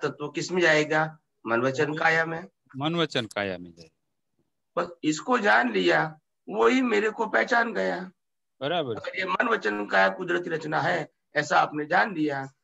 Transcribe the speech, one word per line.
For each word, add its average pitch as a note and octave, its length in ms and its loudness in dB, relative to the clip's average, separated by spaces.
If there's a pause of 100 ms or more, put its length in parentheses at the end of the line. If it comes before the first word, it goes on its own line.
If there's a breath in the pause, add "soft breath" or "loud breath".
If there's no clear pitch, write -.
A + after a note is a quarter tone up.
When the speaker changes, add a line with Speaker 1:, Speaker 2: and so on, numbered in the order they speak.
Speaker 1:
तत्व D3 260 -6
किस D#3+ 240 -6
में F3+ 100 2
जाएगा? D#3 560 2 (280)
मन, A#2 140 2
वचन, C3+ 300 0
Speaker 2:
वो D3+ 60 -4
Speaker 1:
काया D#3+ 300 2
में। E3 220 -8 (280)
Speaker 2:
मन, D3+ 180 -2
वचन, D3+ 320 0
काया G2+ 320 -4
में F2 140 -14
जाएगा। E2 320 -20 (720)
Speaker 1:
बस F3 140 -4 (140)
इसको D#3+ 340 0
जान A3 340 4
लिया, E3 480 2 (280)
वही A#3 340 4
मेरे A3 280 2
को G#3+ 160 -4
पहचान A#3 480 2
गया। F#3 360 -4 (500)
Speaker 2:
बराबर। C#3 360 -2
Speaker 1:
अगर - 220 -10
ये - 60 -2
मन, - 240 -2
वचन, G#3 380 -2
काया G3 220 4
कुदरती F3 420 -4
रचना D#3 300 -4
है, E3 280 -2 (280)
ऐसा D3+ 220 2
आपने D3+ 280 0
जान G3 300 2
लिया, C#3+ 300 -2 (180)